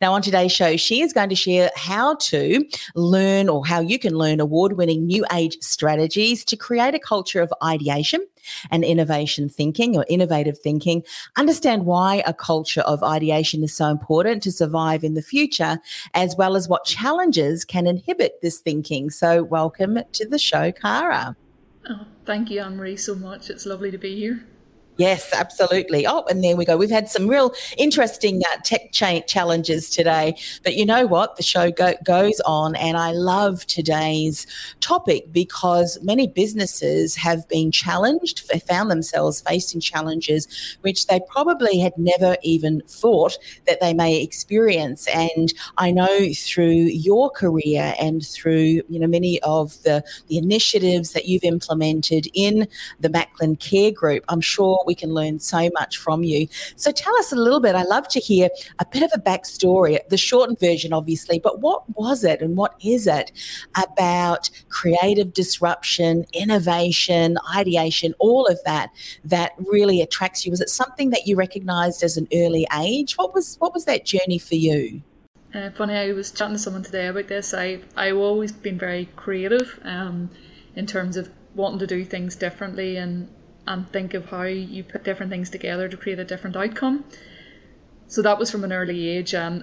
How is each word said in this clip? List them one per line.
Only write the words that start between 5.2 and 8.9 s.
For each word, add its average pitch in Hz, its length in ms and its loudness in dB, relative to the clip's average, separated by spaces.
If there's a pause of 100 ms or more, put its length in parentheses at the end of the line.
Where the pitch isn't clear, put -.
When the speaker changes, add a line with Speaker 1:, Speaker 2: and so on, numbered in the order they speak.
Speaker 1:
age 165 280 -2
strategies 160 840 0
to 240 120 -4
create 240 380 0
a 302 60 -2
culture 190 420 -2
of 160 100 -2 (100)
ideation 151 640 0 (460)
and 165 120 2
innovation 151 640 0